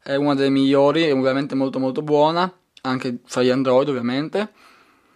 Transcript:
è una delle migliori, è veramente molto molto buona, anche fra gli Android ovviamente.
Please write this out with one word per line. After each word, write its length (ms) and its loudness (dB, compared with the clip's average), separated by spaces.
è 140 -6
una 180 0
delle 160 2
migliori, 540 2
è 120 2
veramente 380 -2
molto 240 -4
molto 240 -4
buona, 500 0
anche 420 -4
fra 180 -2
gli 80 4
Android 360 2
ovviamente. 640 -4